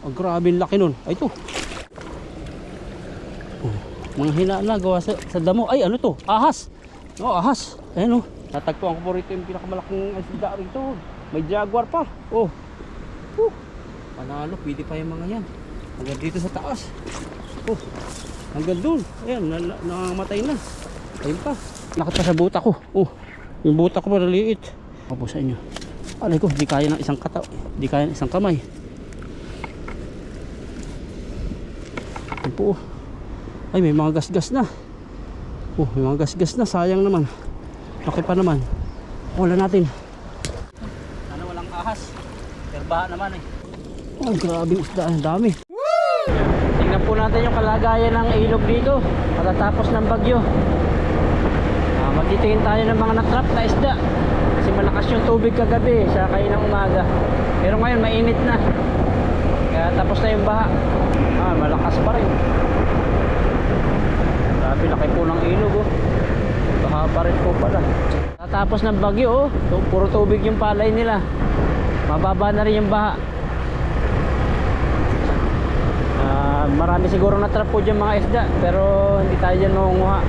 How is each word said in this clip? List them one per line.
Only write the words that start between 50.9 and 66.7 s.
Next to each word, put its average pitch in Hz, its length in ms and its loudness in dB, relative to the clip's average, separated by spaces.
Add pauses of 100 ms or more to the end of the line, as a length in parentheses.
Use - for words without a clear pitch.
Ah, - 160 2
magtitingin 208 480 4
tayo 214 240 4
ng 220 160 2
mga 220 200 2
natrap 247 260 2 (100)
na - 80 2
isda. - 280 2 (680)
Kasi - 160 2
malakas 196 320 2
yung 226 160 2
tubig 226 320 4
kagabi 233 560 4
sa 190 160 2
kaninang 196 360 2
umaga. 190 360 2 (600)
Pero 208 200 4
ngayon, 233 200 2
mainit 226 440 4
na. 247 120 2 (1160)
Kaya - 200 2
tapos 190 280 2
na 220 120 4
yung 202 120 2
baha. 214 200 2 (760)
Ah, 180 160 2
malakas - 440 2
pa - 120 4
rin. 226 160 2 (2250)
Grabe, - 240 2
laki 156 220 2 (100)
po 175 80 4
ng 165 240 2
ilog, 196 320 4
oh. 214 60 2 (1000)